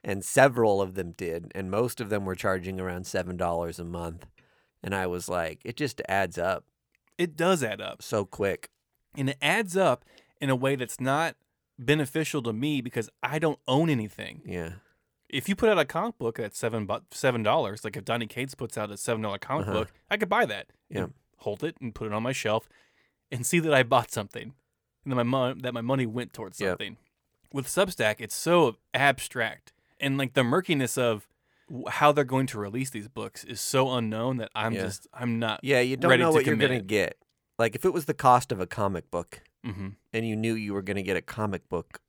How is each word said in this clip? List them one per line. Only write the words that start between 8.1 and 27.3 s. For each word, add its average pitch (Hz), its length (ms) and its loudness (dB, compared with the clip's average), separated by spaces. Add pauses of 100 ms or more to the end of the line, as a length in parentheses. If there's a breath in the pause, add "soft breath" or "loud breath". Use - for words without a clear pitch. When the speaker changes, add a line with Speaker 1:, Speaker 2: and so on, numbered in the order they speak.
Speaker 1:
quick. - 460 -2 (460)
Speaker 2:
And 135 120 0
it 139 120 -4
adds 180 360 0
up 156 260 4 (380 soft breath)
in 139 80 0
a 131 60 4
way 135 200 2
that's 127 240 -6
not 139 360 0 (420)
beneficial 147 640 0
to 113 100 -2
me 139 280 -2
because 117 280 -6 (120)
I 135 180 -2
don't 156 280 0
own 151 220 4
anything. 110 560 -4
Speaker 1:
Yeah. 87 280 -6 (640)
Speaker 2:
If - 140 -2
you 196 60 2
put 226 140 4
out 202 100 6
a 143 60 4
comic 190 320 -4
book 117 200 -4
that's 107 200 -8
seven 113 280 -2
bu-, 104 160 -4 (100)
seven 120 320 2
dollars, 110 400 0
like, 107 140 -8
if 101 80 -10
Donny 117 220 -2
Cates 131 280 -8
puts 117 220 -8
out 107 140 -4
a 101 60 -12
seven 113 240 -2
dollar 101 160 -4
comic 117 300 -4
Speaker 1:
Uh-huh. 101 120 0
Speaker 2:
book, 110 120 -4 (180)
I 208 80 2
could 202 120 0
buy 214 160 4
that 101 220 -8 (220)
Speaker 1:
Yeah. 95 140 -4
Speaker 2:
and - 100 -8 (260)
hold 104 240 -6
it 165 180 -6
and 117 120 -8
put 110 140 -8
it 104 60 -4
on 110 100 -2
my 127 80 -2
shelf 110 360 0 (640 soft breath)
and 123 140 -6
see 175 140 4
that 156 140 2
I 131 100 8
bought 117 280 2
something. 113 420 -8 (500)
And 139 80 -6
that 127 60 0
my 120 60 2
mon-, 127 360 2
that 127 140 -4
my 117 80 -6
money 127 240 0
went 113 280 -8
towards 101 260 -12
Speaker 1:
Yep. 98 120 0
Speaker 2:
something. 98 260 -6 (560)